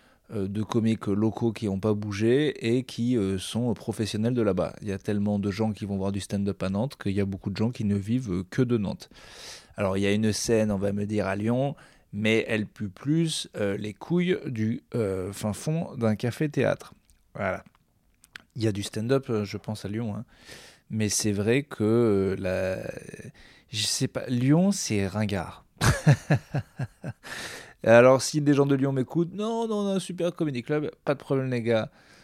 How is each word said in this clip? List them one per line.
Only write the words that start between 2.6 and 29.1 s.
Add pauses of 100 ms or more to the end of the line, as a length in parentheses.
et
qui,
euh,
sont
professionnels
de
là-bas. (100)
Il
y
a
tellement
de
gens
qui
vont
voir
du
stand-up
à
Nantes
qu'il
y
a
beaucoup
de
gens
qui
ne
vivent,
euh,
que
de
Nantes. (640)
Alors,
il
y
a
une
scène,
on
va
me
dire,
à
Lyon, (380)
mais
elle
pue
plus,
euh,
les
couilles
du, (100)
euh,
fin
fond
d'un
café-théâtre. (400)
Voilà. (880)
Il
y
a
du
stand-up,
euh,
je
pense,
à
Lyon,
hein. (640)
Mais
c'est
vrai
que,
euh,
la... (840)
Je
sais
pas,
Lyon,
c'est
ringard. (160)
<laughs>
Alors,
si
des
gens
de
Lyon
m'écoutent,